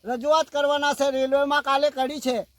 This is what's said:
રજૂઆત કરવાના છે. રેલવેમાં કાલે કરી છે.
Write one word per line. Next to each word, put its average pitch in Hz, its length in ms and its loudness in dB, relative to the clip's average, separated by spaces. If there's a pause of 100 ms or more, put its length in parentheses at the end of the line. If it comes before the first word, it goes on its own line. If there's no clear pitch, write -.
રજૂઆત 285 440 0
કરવાના 285 440 0
છે. 277 180 0
રેલવેમાં 277 520 0
કાલે 285 280 2
કરી 262 300 -4
છે. 254 160 -2 (220)